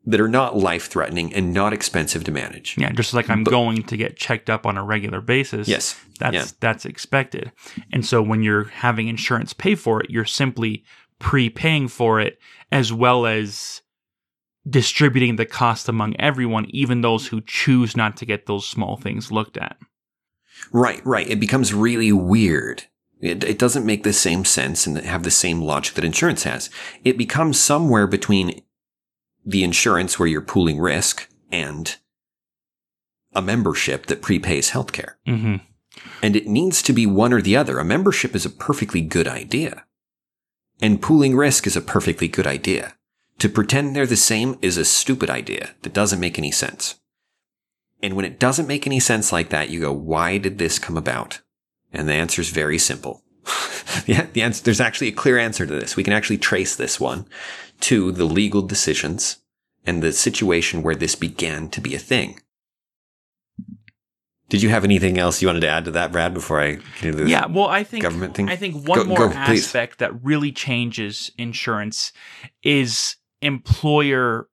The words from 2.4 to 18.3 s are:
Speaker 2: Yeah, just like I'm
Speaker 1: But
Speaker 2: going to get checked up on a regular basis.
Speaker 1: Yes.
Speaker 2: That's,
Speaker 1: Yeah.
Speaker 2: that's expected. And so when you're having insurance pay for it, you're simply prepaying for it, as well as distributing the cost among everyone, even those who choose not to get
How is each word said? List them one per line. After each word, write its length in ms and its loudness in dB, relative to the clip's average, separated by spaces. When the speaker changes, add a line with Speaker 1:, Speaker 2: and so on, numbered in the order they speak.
Speaker 2:
Yeah, 160 0
just 220 -2
like 160 0
I'm 140 2
Speaker 1:
But 80 4
Speaker 2:
going 320 2
to 120 -8
get 220 -6
checked 320 -4
up 160 -2
on 100 -2
a 80 -6
regular 380 -4
basis. 440 -2
Speaker 1:
Yes. 320 -2
Speaker 2:
That's, 160 0
Speaker 1:
Yeah. 100 -2
Speaker 2:
that's 240 -2
expected. 680 -4
And 140 0
so 180 2
when 200 2
you're 220 2
having 440 -2
insurance 460 -4
pay 220 0
for 260 0
it, 80 -6
you're 160 -2
simply 580 -2
prepaying 680 2
for 320 2
it, 180 -2
as 220 2
well 320 4
as 560 -4
distributing 680 4
the 100 -2
cost 420 -2
among 300 0
everyone, 520 0
even 320 0
those 260 0
who 140 -4
choose 540 2
not 200 0
to 100 -14
get 200 -4